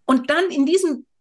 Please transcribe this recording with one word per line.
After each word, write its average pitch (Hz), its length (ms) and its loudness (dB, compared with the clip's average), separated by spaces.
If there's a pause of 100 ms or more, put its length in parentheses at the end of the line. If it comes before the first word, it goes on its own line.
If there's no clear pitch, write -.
Und 262 220 0
dann 339 220 0
in 277 160 0
diesem 330 400 0 (140)